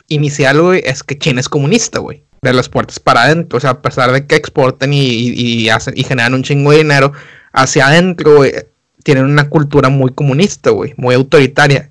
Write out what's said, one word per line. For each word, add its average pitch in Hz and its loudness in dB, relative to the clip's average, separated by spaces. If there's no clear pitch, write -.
inicial, 147 0
güey, 180 2
es 135 -6
que 139 -10
China 139 -2
es 131 -6
comunista, 147 -2
güey. - -14
De 127 0
las 127 0
puertas 123 -6
para 123 2
adentro. 160 0
O - -6
sea, 135 0
a 127 -6
pesar 127 -2
de 135 -2
que 156 2
exporten 135 -2
y, 143 0
y, 120 -2
y 117 -2
hacen, 113 -2
y 127 -2
generan 123 -2
un 131 -2
chingo 143 0
de 147 6
dinero, 143 2
hacia 131 0
adentro, 165 2
güey, 139 2
tienen 131 2
una 147 0
cultura 143 0
muy 135 0
comunista, 147 -2
güey, 113 -2
muy 123 0
autoritaria. 139 2